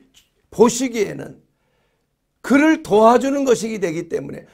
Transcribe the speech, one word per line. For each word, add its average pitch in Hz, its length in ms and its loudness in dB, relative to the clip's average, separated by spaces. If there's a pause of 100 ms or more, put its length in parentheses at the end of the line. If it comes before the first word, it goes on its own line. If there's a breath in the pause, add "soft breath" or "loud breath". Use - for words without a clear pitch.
(520)
보시기에는 226 880 -2 (1000)
그를 302 420 2
도와주는 240 600 2
것이기 220 360 -2
되기 170 280 -6
때문에 - 460 -10